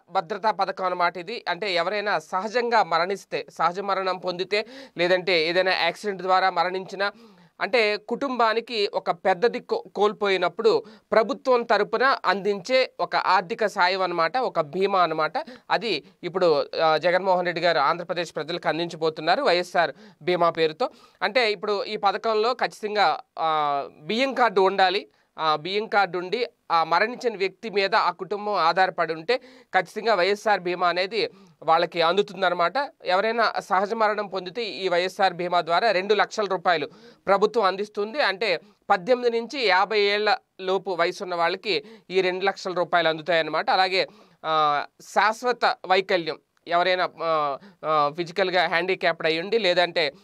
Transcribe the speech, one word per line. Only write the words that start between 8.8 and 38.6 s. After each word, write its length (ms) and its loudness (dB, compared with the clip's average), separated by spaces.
ఒక 180 -2
పెద్ద 340 0
దిక్కు 380 -2
కోల్పోయినప్పుడు 880 2
ప్రభుత్వం 520 2
తరపున 520 2
అందించే 760 0
ఒక 160 -2
ఆర్థిక 500 0
సాయం 360 0
అన్నమాట, 360 0
ఒక 220 -2
బీమా 420 0
అన్నమాట. 320 0
అది 320 0
ఇప్పుడు, 420 2
ఆ, 140 4
జగన్మోహన్ 480 2
రెడ్డి 160 -4
గారు 180 2
ఆంధ్రప్రదేశ్ 560 -2
ప్రజలకు 320 -6
అందించబోతున్నారు 760 -2
వైఎస్ఆర్ 480 0
బీమా 280 2
పేరుతో. 400 0
అంటే 300 2
ఇప్పుడు 320 -2
ఈ 140 -6
పథకంలో 560 0
ఖచ్చితంగా, 640 0
ఆ, 440 0
బియ్యం 340 -2
కార్డు 280 2
ఉండాలి. 460 2
ఆ 160 2
బియ్యం 320 -4
కార్డు 300 0
ఉండి 300 -4
ఆ 120 4
మరణించిన 540 0
వ్యక్తి 320 -6
మీద 260 0
ఆ 160 2
కుటుంబం 420 -6
ఆధారపడి 600 2
ఉంటే 240 -2
ఖచ్చితంగా 360 -2
వైఎస్ఆర్ 460 0
బీమా 280 -2
అనేది 420 -2
వాళ్ళకి 380 2
అందుతుందన్నమాట. 720 0
ఎవరైనా 540 0
సహజ 340 0
మరణం 340 0
పొందితే 360 -8
ఈ 240 -6
వైఎస్ఆర్ 460 2
బీమా 280 0
ద్వారా 300 2
రెండు 220 2
లక్షల 320 0
రూపాయలు 440 0
ప్రభుత్వం 360 2
అందిస్తుంది. 580 -4
అంటే 380 0